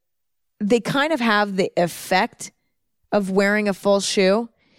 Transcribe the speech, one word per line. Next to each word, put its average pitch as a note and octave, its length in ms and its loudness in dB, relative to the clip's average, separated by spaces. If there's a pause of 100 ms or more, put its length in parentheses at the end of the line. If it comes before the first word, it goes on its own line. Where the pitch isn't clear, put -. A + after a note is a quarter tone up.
(600)
they G#3+ 200 2
kind C#4+ 340 -2
of C#4 60 0
have G#3 380 0
the F#3 200 0
effect - 720 -2 (600)
of G3+ 180 -2
wearing G3+ 400 0
a F#3+ 40 0
full G3+ 260 0
shoe, G3 500 0 (300)